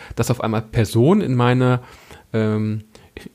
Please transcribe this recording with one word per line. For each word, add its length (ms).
dass 140
auf 120
einmal 200
Personen 580
in 140
meiner, 480
ähm, 520